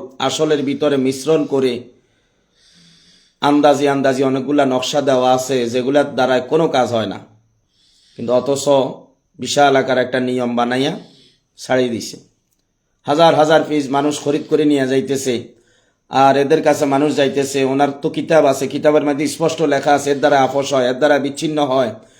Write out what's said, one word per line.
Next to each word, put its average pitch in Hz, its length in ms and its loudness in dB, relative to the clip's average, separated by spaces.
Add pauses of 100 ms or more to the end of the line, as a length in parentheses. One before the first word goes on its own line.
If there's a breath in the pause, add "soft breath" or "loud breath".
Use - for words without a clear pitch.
(180)
আসলের 147 440 -2
ভিতরে 143 340 -2
মিশ্রণ 135 500 0
করে 131 500 -4 (1400 soft breath)
আন্দাজি 143 480 4
আন্দাজি 139 340 0
অনেকগুলা 135 440 0
নকশা 127 340 -2
দেওয়া 127 320 2
আছে, 127 380 -2
যেগুলার 127 440 0
দ্বারা 127 260 0
কোনো 160 280 0
কাজ 123 200 0
হয় 113 180 -2
না। 98 120 -8 (1000)
কিন্তু 117 160 -4
অথচ 135 360 0 (720)
বিশাল 135 380 2
আকার 127 220 0
একটা 123 220 -2
নিয়ম 123 360 -4
বানাইয়া 131 420 -2 (580 soft breath)
ছাড়িয়ে 127 320 -2
দিছে। 110 280 -10 (920)
হাজার 156 280 4
হাজার 151 340 4
পিস 143 200 -2
মানুষ 143 320 -2
খরিদ 147 280 -2
করে 151 160 2
নিয়ে 139 240 2
যাইতেছে, 131 640 -4 (540)
আর 135 280 4
এদের 143 260 2
কাছে 147 220 0
মানুষ 139 320 0
যাইতেছে, 135 480 0
ওনার 139 260 0
তো 147 200 -6
কিতাব 156 360 2
আছে, 135 200 0
কিতাবের 143 380 2
মধ্যে 147 240 -2
স্পষ্ট 160 340 -4
লেখা 143 300 0
আছে, 143 180 0
এর 139 80 0
দ্বারা 139 240 2
আপোষ 139 320 -2
হয়, 127 140 2
এর 127 60 -2
দ্বারা 143 240 2
বিচ্ছিন্ন 147 480 -4
হয়, 127 280 -2 (260 soft breath)